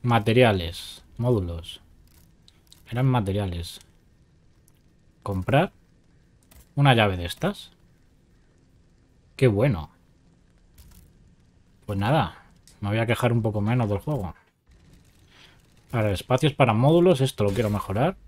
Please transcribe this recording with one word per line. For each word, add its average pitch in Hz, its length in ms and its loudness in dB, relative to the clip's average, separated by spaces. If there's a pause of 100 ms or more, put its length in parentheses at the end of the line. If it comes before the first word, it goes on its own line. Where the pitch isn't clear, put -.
Materiales, 113 1000 0 (160)
módulos. 95 600 -4 (1080)
Eran 123 180 -2
materiales. 98 760 -2 (1400)
Comprar 110 480 0 (1040)
una 139 180 6
llave 104 220 2
de 87 80 -6
estas. - 480 -8 (1600)
Qué 131 140 2
bueno. 101 420 0 (1900)
Pues 101 140 -6
nada, 104 460 -2 (360)
me 101 100 -4
voy 110 80 0
a 113 80 0
quejar 117 260 0
un 117 100 0
poco 107 180 -2
menos 113 280 0
del 101 100 -2
juego. 113 360 -6 (1600)
Ahora, 107 180 0
espacios 127 420 0
para 113 220 2
módulos, 160 460 4
esto 127 240 -2
lo 101 80 0
quiero 107 180 -2
mejorar. 104 460 -2 (120)